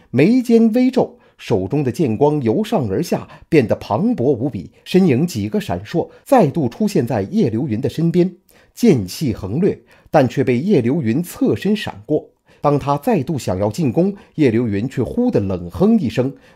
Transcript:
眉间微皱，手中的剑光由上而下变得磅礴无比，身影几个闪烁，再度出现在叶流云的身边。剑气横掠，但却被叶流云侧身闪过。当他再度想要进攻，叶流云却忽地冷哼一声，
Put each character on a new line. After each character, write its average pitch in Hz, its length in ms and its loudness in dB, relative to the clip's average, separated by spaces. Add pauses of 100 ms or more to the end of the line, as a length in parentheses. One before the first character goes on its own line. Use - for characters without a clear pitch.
(100)
眉 196 300 4
间 226 320 4
微 254 180 2
皱， - 280 -2 (180)
手 98 320 -2
中 143 160 -2
的 123 80 -2
剑 120 240 -2
光 147 240 2
由 131 240 0
上 156 240 -2
而 101 140 -2
下 202 260 -6 (220)
变 135 180 4
得 - 80 0
磅 185 400 -2
礴 135 160 0
无 120 160 -2
比， 101 240 -10 (140)
身 185 200 4
影 139 200 2
几 104 240 -4
个 208 100 -2
闪 90 240 -4
烁， - 240 -4 (160)
再 240 220 4
度 135 240 -2
出 214 180 -2
现 143 180 0
在 117 140 -2
叶 139 300 0
流 120 180 -2
云 107 140 -4
的 120 80 -2
身 165 200 -2
边。 180 260 0 (380)
剑 143 320 2
气 120 260 -4
横 101 280 -6
掠， 180 240 -2 (260)
但 139 180 4
却 139 140 -2
被 127 160 0
叶 170 220 2
流 127 200 0
云 117 220 -2
侧 175 320 -2
身 196 220 -2
闪 - 300 -10
过。 - 240 -2 (300)
当 147 160 2
他 139 220 -2
再 202 240 0
度 147 160 -4
想 98 180 -4
要 101 140 -2
进 131 220 -2
攻， 190 240 0 (180)
叶 143 160 2
流 117 160 0
云 104 220 -2
却 - 120 -6
忽 240 300 -2
地 - 80 0
冷 92 320 -4
哼 220 260 2
一 156 120 0
声， 131 260 -2 (220)